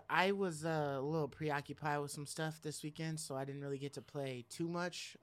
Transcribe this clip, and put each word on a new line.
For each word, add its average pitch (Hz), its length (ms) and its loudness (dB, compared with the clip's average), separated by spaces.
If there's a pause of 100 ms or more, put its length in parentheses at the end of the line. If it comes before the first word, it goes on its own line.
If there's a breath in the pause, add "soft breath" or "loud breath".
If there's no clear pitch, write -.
I 180 220 6
was, 180 340 0
uh, 151 320 4
a 131 40 2
little 151 260 2
preoccupied 147 720 0
with 143 80 -2
some 147 160 -6
stuff 156 380 -2
this 156 180 -4
weekend, 156 380 -2
so 143 160 -4
I 135 100 0
didn't 139 160 -4
really 139 160 -2
get 135 160 -4
to 139 80 -6
play 131 480 -4
too 165 180 0
much. 175 560 -2